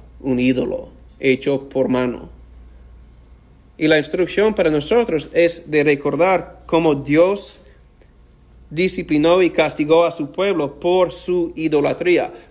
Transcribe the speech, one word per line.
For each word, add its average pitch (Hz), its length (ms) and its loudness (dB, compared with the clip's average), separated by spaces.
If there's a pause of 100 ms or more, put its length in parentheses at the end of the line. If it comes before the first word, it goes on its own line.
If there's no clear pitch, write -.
(200)
un 131 180 -2
ídolo 127 520 -2 (280)
hecho 135 500 -2
por 131 200 -2
mano. 127 400 -2 (1500)
Y 156 120 -2
la 156 100 4
instrucción 185 560 0
para 170 160 0
nosotros 156 600 -2
es 165 380 0
de 147 140 2
recordar 151 840 0
cómo 165 280 2
Dios 160 640 0 (1120)
disciplinó 170 720 2
y 170 80 2
castigó 160 540 2
a 165 60 0
su 147 220 -8
pueblo 180 480 -2
por 175 320 2
su 175 440 -4
idolatría, 151 760 0 (180)